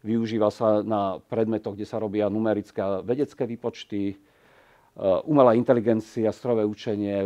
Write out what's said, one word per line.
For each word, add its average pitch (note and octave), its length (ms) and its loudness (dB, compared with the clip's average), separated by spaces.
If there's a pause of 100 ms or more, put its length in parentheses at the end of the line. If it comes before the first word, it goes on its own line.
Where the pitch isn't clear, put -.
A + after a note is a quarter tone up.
využíva A2 480 0
sa G#2+ 320 2
na G2+ 320 -2
predmetoch, A2 560 -4
kde G2+ 160 -10
sa A2+ 80 -8
robia G#2 320 -2
numerické G#2+ 500 -2
a G2 220 -2
vedecké B2 480 -4
výpočty. G#2+ 640 -6
E, - 20 -20 (1080)
umelá B2+ 320 6
inteligencia, A2+ 720 0
strojové A2 400 -2
učenie, G2+ 560 -4